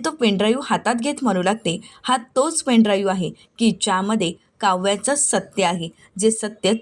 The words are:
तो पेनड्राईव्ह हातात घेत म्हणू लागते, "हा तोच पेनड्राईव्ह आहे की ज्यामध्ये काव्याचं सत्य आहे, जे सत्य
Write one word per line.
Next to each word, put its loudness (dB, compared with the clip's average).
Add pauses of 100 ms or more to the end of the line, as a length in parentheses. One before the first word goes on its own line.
तो -2
पेनड्राईव्ह 0
हातात 0
घेत -2
म्हणू 0
लागते, -2 (240)
"हा 0 (180)
तोच 0
पेनड्राईव्ह 4
आहे -2 (280)
की 2
ज्यामध्ये 0 (260)
काव्याचं 0
सत्य -2
आहे, -2 (320)
जे 4
सत्य -2 (100)